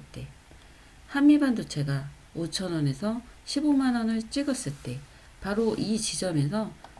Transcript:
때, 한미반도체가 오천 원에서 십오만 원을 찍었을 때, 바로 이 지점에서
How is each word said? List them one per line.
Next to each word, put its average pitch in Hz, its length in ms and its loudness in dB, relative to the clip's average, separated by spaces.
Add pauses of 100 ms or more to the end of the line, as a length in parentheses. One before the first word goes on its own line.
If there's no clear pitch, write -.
(140)
때, 139 140 -12 (800)
한미반도체가 220 1000 4 (280)
오천 170 360 -4
원에서 165 500 0 (220)
십오만 277 520 2
원을 226 340 -2
찍었을 277 520 -2
때, 127 180 -8 (420)
바로 208 360 0
이 208 200 0
지점에서 185 720 -2 (280)